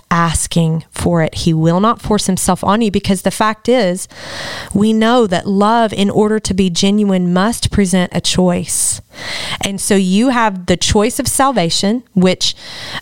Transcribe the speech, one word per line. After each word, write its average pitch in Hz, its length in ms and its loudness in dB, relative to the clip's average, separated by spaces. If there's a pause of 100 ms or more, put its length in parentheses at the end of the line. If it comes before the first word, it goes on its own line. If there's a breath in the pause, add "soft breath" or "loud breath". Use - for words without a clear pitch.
(100)
asking 165 800 0
for 170 320 0
it. 156 140 -2
He 170 180 0
will 165 240 2
not 220 240 0
force 208 240 -2
himself - 380 -2
on 208 180 2
you 214 80 0
because 196 320 -2
the 196 80 0
fact 220 380 -2
is, 202 400 0 (640 loud breath)
we 214 180 2
know 220 360 2
that 175 180 -4
love, 208 460 2
in 202 180 0
order 214 300 0
to - 120 -4
be 190 160 2
genuine, 190 640 2
must 196 380 0
present 180 420 0
a 175 80 -2
choice. - 800 0 (600 loud breath)
And 196 200 -6
so - 140 0
you 196 360 4
have 214 360 0
the 180 100 2
choice 220 440 0
of 254 80 -4
salvation, 226 760 0 (100)
which, 185 440 2 (460 loud breath)